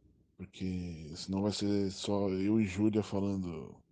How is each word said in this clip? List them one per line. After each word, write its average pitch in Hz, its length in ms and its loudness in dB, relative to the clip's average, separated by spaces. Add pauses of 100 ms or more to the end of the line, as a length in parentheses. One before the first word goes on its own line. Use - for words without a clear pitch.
(380)
Porque 87 800 -6
senão 95 260 -2
vai 104 100 4
ser 101 380 2
só 101 400 0
eu 98 320 4
e 110 60 4
Júlia 104 340 2
falando 98 760 -2 (160)